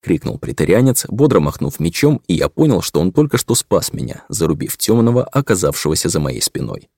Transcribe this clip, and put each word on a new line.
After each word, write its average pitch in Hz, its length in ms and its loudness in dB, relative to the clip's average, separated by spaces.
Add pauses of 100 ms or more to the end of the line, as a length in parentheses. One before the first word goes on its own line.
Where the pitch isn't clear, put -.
крикнул 76 320 -2
претарианец, 110 680 2
бодро 113 320 2
махнув 73 400 -4
мечом, 123 460 0
и - 60 0
я - 140 0
понял, 139 340 2
что - 200 -2
он 92 100 2
только 147 260 2
что - 180 0
спас - 360 -2
меня, - 380 -8
зарубив - 480 -2
тёмного, 117 480 2
оказавшегося 80 840 0
за 82 140 0
моей 65 200 -4
спиной. - 560 -8